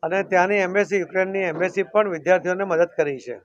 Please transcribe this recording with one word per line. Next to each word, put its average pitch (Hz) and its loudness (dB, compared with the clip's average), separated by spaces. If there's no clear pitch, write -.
અને 170 -2
ત્યાંની 190 2
એમ્બેસી, 190 0
યુક્રેનની 185 -2
એમ્બેસી 185 -2
પણ 208 2
વિદ્યાર્થીઓને 180 0
મદદ 170 0
કરી 143 -2
છે. 120 -12